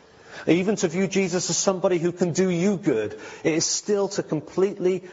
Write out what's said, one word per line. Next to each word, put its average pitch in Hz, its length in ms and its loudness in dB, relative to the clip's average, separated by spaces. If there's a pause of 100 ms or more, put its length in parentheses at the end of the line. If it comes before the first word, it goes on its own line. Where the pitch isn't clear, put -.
(460)
Even 185 300 4
to 185 140 0
view 185 180 0
Jesus 185 420 0
as 170 60 -2
somebody 180 440 2
who 175 120 0
can 175 220 0
do 185 160 2
you 180 260 2
good, 110 420 0 (280)
it 160 80 4
is 165 120 0
still 202 440 -2
to 185 140 -4
completely 180 880 -2